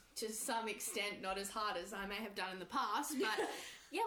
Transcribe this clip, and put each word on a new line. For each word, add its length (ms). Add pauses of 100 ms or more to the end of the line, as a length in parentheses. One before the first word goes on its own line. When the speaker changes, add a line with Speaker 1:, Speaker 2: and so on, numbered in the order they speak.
(180)
Speaker 1:
to 140
some 360
extent 540
not 160
as 120
hard 280
as 160
I 120
may 100
have 200
done 180
in 60
the 60
past, 540
but 280 (200)
Speaker 2:
<laughs> 240
Speaker 1:
yeah, 160